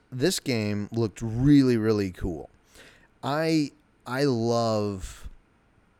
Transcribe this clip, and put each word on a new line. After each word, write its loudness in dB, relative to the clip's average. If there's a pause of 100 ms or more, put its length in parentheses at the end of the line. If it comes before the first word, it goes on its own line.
(100)
this -2
game -2
looked -4
really, 4
really 0
cool. -8 (760)
I, 0 (340)
I -2
love, -2 (720)